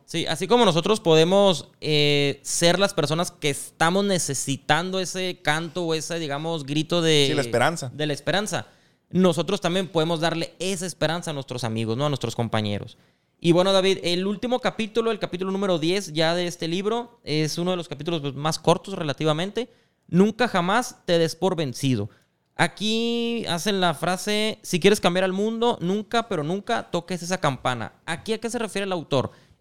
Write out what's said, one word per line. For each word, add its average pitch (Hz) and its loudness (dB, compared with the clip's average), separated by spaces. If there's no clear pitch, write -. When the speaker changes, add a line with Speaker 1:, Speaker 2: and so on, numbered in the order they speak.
Speaker 1:
Sí, - -4
así 165 -4
como 240 6
nosotros 185 2
podemos, 170 4
eh, 147 2
ser 170 2
las 196 2
personas 165 0
que - -2
estamos 170 0
necesitando 165 0
ese 185 -6
canto 160 -2
o 160 0
ese, 160 -4
digamos, 156 -4
grito 156 0
de 156 6
Speaker 2:
Sí, - 0
la 143 2
esperanza. 123 0
Speaker 1:
de 151 -6
la 147 -2
esperanza. 170 -4
Nosotros 175 2
también 180 -2
podemos 165 0
darle 165 -2
esa 185 -4
esperanza 170 -4
a 156 -6
nuestros 127 -8
amigos, 113 -2
¿no? 143 0
A - 0
nuestros 123 -4
compañeros. 107 -2
Y 170 4
bueno, 185 4
David, 190 4
el 175 -2
último 233 -2
capítulo, 226 -2
el 214 -4
capítulo 185 -4
número 190 0
diez 170 0
ya 160 2
de 175 -2
este 170 -6
libro, 208 -4
es 151 -2
uno 180 0
de 180 -2
los 170 -8
capítulos, 151 -6
pues, 143 -6
más 147 -4
cortos 185 0
relativamente. 160 -2
"Nunca 214 4
jamás 196 0
te 170 2
des 165 2
por 185 0
vencido". 127 0
Aquí 233 -2
hacen 185 0
la 175 2
frase, 208 -2
"Si - -2
quieres 202 6
cambiar 185 2
al 185 -2
mundo, 226 0
nunca, 214 -2
pero 160 -2
nunca 196 -2
toques 175 -4
esa 180 -4
campana". 123 -2
¿Aquí 170 -6
a 220 -4
qué 233 -6
se 240 -6
refiere 202 -4
el 196 -4
autor? 143 -2